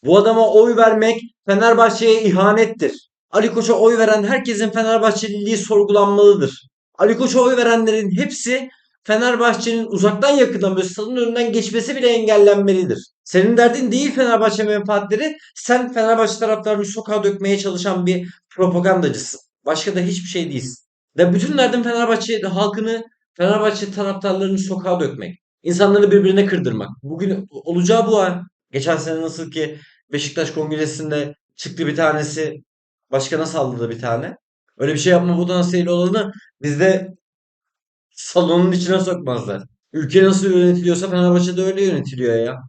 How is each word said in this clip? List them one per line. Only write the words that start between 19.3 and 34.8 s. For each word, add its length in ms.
Başka 300
da 40
hiçbir 280
şey 220
değilsin. 360
Ve 160
bütün 240
derdin 260
Fenerbahçe 580
halkını, 640
Fenerbahçe 580
taraftarlarını 680
sokağa 400
dökmek. 400
İnsanları 480
birbirine 340
kırdırmak. 440
Bugün 460
olacağı 580
bu 140
ha. 200
Geçen 260
sene 240
nasıl 300
ki 280
Beşiktaş 380
Kongresi'nde 840
çıktı 320
bir 80
tanesi, 580
başkana 340
salladı 440
bir 100
tane. 360
Öyle 160